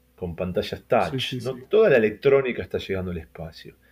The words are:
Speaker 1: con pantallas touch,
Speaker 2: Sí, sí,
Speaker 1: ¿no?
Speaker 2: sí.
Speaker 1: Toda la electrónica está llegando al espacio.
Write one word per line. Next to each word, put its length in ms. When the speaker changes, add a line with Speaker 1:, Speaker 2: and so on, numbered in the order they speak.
Speaker 1:
con 200
pantallas 480
touch, 360
Speaker 2:
Sí, 200
sí, 60
Speaker 1:
¿no? 100
Speaker 2:
sí. 140
Speaker 1:
Toda 200
la 80
electrónica 640
está 160
llegando 340
al 60
espacio. 580